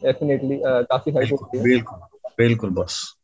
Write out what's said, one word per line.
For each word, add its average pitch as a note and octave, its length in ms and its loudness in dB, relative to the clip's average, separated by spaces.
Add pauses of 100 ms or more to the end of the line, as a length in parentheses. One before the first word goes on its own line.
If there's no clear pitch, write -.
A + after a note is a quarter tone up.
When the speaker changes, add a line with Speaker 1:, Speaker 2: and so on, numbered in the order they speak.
(120)
Speaker 1:
definitely, C#3 540 0
अ, B2+ 160 2
काफी B2+ 300 -2
हेल्प C#3+ 80 0
Speaker 2:
बिल्कुल, C3+ 220 0
Speaker 1:
होती - 160 -8
है। A2 60 -2
Speaker 2:
बिल्कुल, A#2+ 360 2 (380)
बिल्कुल A#2 320 2
बॉस। - 540 -6